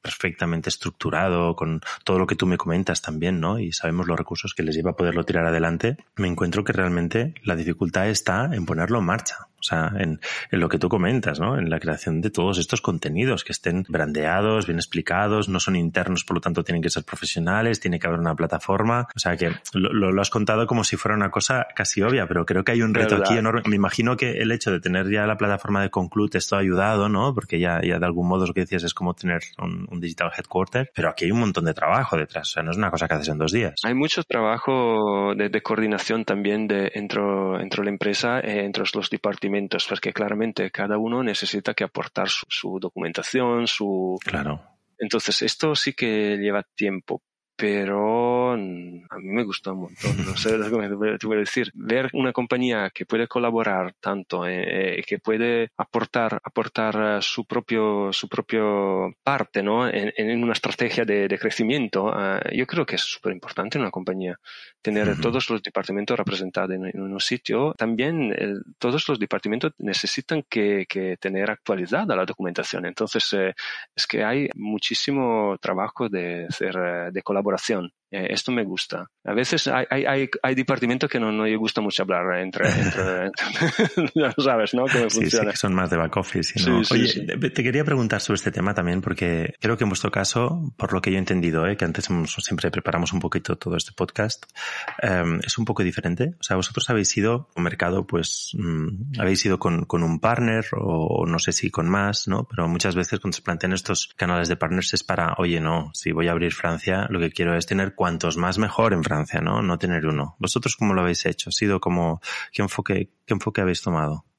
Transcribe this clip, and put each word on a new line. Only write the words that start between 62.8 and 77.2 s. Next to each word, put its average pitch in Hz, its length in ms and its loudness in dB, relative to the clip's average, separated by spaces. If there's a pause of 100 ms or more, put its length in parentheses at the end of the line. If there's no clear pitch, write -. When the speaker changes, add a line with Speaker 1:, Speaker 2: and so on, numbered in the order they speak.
Speaker 2:
que - 100 -4
es - 60 0
superimportante - 760 -4
en 135 40 2
una 101 80 0
compañía 92 480 -4 (440)
tener 107 280 2
Speaker 1:
Ujú. - 120 -2
Speaker 2:
todos 120 280 0
los 110 120 -2
departamentos 101 560 -2
representados 95 540 -2
en, 92 140 -4
en 95 140 -8
un 95 200 -6
sitio. 123 580 0
También, 120 580 0
eh, 101 180 -2 (240)
todos 131 300 0
los 139 100 0
departamentos 107 600 -2
necesitan 127 720 -2
que, 101 400 2
que 92 300 -4
tener 95 320 -2
actualizada 107 640 -2
la 92 100 2
documentación. 90 600 -4
Entonces, 107 460 -2
eh, 95 220 2 (420)
es - 100 0
que 110 180 -2
hay 135 240 0 (400)
muchísimo 113 720 0
trabajo 95 480 -2
de 87 380 -4
hacer, 92 300 -4
eh, 87 360 -2
de 95 100 -6